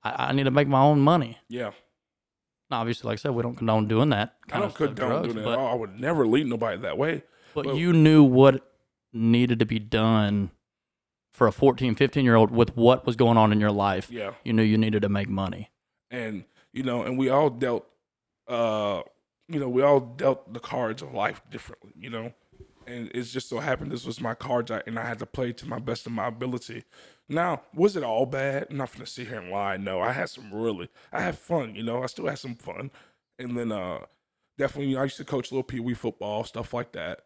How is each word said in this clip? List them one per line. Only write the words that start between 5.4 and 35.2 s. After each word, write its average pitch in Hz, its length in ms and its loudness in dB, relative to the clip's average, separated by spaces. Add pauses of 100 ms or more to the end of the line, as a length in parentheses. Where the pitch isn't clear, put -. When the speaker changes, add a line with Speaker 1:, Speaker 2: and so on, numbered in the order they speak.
Speaker 1:
but, 117 100 -2
Speaker 2:
at 120 60 0
all. 135 80 -2
I 117 80 -2
would 107 240 -8
never 143 260 2
lead 135 220 2
nobody 113 340 -4
that 87 160 -6
way. 151 260 -2 (300)
Speaker 1:
but 139 120 -4
Speaker 2:
But 139 100 -2
Speaker 1:
you 170 180 2
knew 156 300 10
what 135 480 6 (420)
needed 117 460 4
to 117 60 4
be 110 120 -4
done 107 760 0 (800)
for 120 140 4
a 104 40 4
fourteen, 127 440 2
fifteen-year-old 120 540 4
with 117 280 2
what 123 280 6
was 120 120 -2
going 117 200 6
on 107 140 6
in 107 80 2
your 104 120 2
life. 98 380 -2
Speaker 2:
Yeah. 107 220 -10 (140)
Speaker 1:
You 120 80 -2
knew 110 100 4
you 107 140 4
needed 110 240 2
to 101 80 -2
make 101 200 -2
money. 98 400 -6 (400)
Speaker 2:
And, 110 360 -10 (280)
you 127 100 -8
know, 120 200 -2
and 127 160 -4
we 135 100 2
all 143 200 4
dealt, 120 360 -4 (640)
uh, 107 540 -2 (480)
you 160 100 -4
know, 135 100 -4
we 127 120 0
all 143 180 6
dealt 127 540 -4
the 120 80 -10
cards 117 400 -6
of 71 120 -14
life - 280 -4 (100)
differently, - 460 -18
you - 120 -16
know? 117 220 -10 (560)
And 120 260 -12
it 127 100 -6
just 123 260 -10
so 117 100 -6
happened 135 320 -4
this 127 140 -10
was 135 140 -10
my 117 140 -6
cards, 123 380 -4
I, 110 160 -6
and 113 100 -8
I 117 80 -6
had 117 140 -8
to - 80 -10
play 120 260 -6
to - 140 -16
my 120 100 -8
best 131 300 -8
of 120 40 -10
my 117 160 -4
ability. 123 580 -10 (420)
Now, 165 340 -4 (140)
was 190 200 2
it 165 80 -4
all 117 220 0
bad? 135 460 -4
I'm 143 60 -8
not 131 140 -6
gonna - 140 -18
sit 123 220 -14
here 120 120 -10
and 90 120 -12
lie. 98 260 -4
No, 95 240 -4
I 113 100 0
had 131 180 -4
some 107 220 -18
really, 104 380 -6 (240)
I - 80 -4
had 180 160 -4
fun, 131 380 -6
you 107 80 -10
know? 117 180 -4
I 127 60 -6
still - 180 -10
had 139 140 -6
some 123 160 -12
fun. - 340 -12 (480)
And 123 180 -10
then, 117 160 -4
uh, 90 280 -6 (580)
definitely, 139 320 -4
you 131 60 0
know, 131 60 -2
I - 20 0
used 135 140 -6
to 143 80 -16